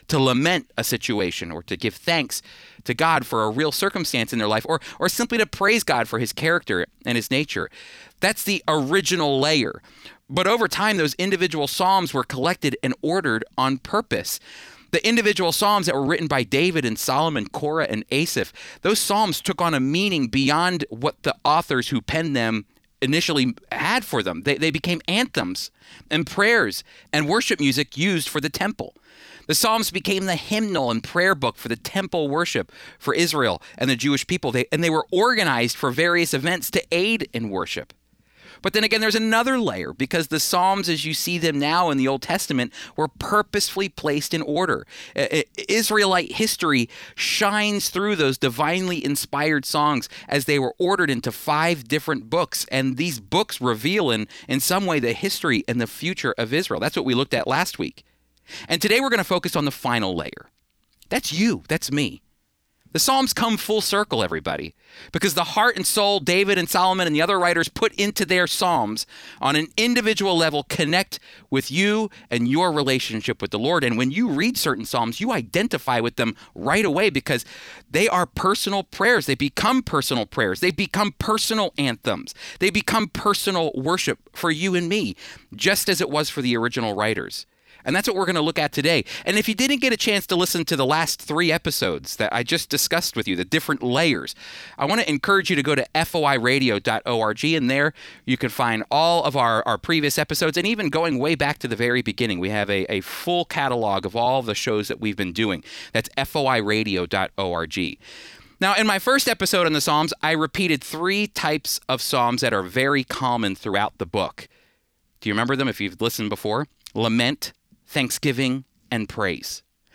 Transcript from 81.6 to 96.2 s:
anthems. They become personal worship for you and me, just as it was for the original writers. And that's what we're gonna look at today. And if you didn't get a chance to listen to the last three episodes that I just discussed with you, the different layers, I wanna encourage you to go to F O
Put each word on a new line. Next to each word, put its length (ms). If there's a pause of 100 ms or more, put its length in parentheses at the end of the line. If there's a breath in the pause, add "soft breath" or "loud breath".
anthems. 560 (260 loud breath)
They 100
become 400
personal 640
worship 440 (120)
for 200
you 220
and 140
me, 300 (360 loud breath)
just 360
as 100
it 100
was 200
for 120
the 140
original 400
writers. 500 (400 soft breath)
And 100
that's 120
what 100
we're 80
gonna 160
look 180
at 120
today. 340 (200 loud breath)
And 120
if 100
you 80
didn't 240
get 140
a 40
chance 300
to 80
listen 300
to 100
the 100
last 360
three 300
episodes 640
that 160
I 100
just 260
discussed 460
with 120
you, 80
the 100
different 380
layers, 520 (420 loud breath)
I 80
wanna 180
encourage 460
you 60
to 80
go 120
to 100 (100)
F 200
O 80